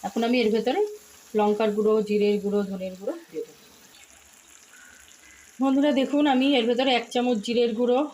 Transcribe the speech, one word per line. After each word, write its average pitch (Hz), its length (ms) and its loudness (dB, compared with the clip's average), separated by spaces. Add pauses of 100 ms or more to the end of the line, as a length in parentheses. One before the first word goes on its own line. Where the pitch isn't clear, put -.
এখন 214 220 -4
আমি 247 140 2
এর 214 120 2
ভেতরে 247 260 0 (580)
লঙ্কার 208 380 2
গুঁড়ো, 214 180 2 (140)
জিরের 208 340 2
গুঁড়ো, 202 180 -2 (100)
ধনের 185 300 -10
গুঁড়ো 233 140 -8 (180)
দেবো। - 200 -10 (2000)
বন্ধুরা 269 280 2 (100)
দেখুন, 285 240 0 (100)
আমি 254 120 2 (120)
এর 226 100 2
ভেতরে 247 300 2
এক 233 140 -4
চামচ 247 240 0 (100)
জিরের 240 320 2
গুঁড়ো 247 220 2 (140)